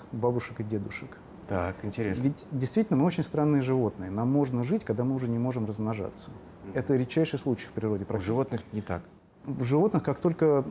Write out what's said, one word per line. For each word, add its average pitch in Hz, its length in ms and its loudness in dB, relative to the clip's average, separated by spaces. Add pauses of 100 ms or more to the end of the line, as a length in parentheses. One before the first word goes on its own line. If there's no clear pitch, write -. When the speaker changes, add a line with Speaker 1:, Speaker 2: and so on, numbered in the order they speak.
(120)
Speaker 1:
бабушек 120 480 0
и 113 40 -2
дедушек. 107 540 -6 (320)
Speaker 2:
Так, 92 340 -2
интересно. 107 400 -2
Speaker 1:
Ведь 139 280 0
действительно 135 480 2
мы 147 60 6
очень 175 180 2
странные 147 400 2
животные. 113 480 0
Нам 113 200 0
можно 127 320 2
жить, 190 220 0
когда 113 180 0
мы 131 120 0
уже 127 120 -2
не 117 120 0
можем 123 260 0
размножаться. 107 640 -4 (340)
Speaker 2:
Мгм. 98 140 -10
Speaker 1:
Это 131 180 2
редчайший 135 440 2
случай - 260 -2
в - 60 -14
природе. 104 360 -2
Speaker 2:
У 110 120 -2
животных 110 420 0 (100)
не 107 100 -4
так. 87 200 -4 (440)
Speaker 1:
В 135 180 -4
животных, 156 400 2
как 139 160 -2
только, 156 520 4